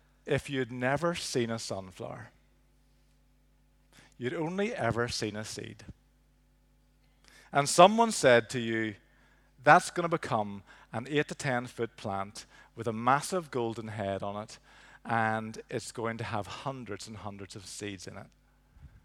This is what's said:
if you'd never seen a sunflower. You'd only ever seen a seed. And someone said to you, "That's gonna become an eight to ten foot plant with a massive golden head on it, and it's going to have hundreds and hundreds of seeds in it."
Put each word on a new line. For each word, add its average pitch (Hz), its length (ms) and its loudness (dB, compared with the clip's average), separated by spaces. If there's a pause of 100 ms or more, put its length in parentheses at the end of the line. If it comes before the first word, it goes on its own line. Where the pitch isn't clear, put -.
(260)
if 139 240 0
you'd 131 220 -2
never 139 440 0
seen 123 340 -2
a 113 80 -2
sunflower. 113 720 -10 (1900)
You'd 123 180 -4
only 185 400 -2
ever 117 320 2
seen 107 280 -4
a 107 80 -6
seed. - 400 -12 (1700)
And 143 160 2
someone 220 440 8
said 120 400 6
to 131 80 -2
you, 113 360 -2 (680)
"That's 160 260 8
gonna 170 180 -2
become 107 540 -2 (320)
an 113 160 -6
eight 147 200 0
to - 60 -10
ten 123 300 -2
foot 117 320 -6
plant 98 480 -6 (300)
with 113 120 -8
a 113 60 0
massive 139 560 0
golden 113 380 -4
head 98 340 -4
on 104 220 -6
it, - 160 -18 (440)
and 110 640 0
it's - 220 -6
going 113 280 -4
to 117 60 -6
have 107 200 -2
hundreds 123 640 -10
and 110 100 -12
hundreds 98 380 -12
of 98 100 -14
seeds 101 400 -10
in 98 120 -14
it." - 100 -16 (760)